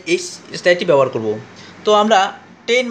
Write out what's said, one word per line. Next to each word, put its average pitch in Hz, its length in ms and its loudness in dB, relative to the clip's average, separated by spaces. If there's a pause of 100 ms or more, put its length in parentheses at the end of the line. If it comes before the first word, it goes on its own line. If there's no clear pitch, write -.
(140)
এই 180 60 -2 (400)
স্টাইলটি 180 300 0
ব্যবহার 135 260 4
করব। 110 120 -4 (580)
তো 214 40 0 (120)
আমরা 214 180 4 (480)
ten 247 240 0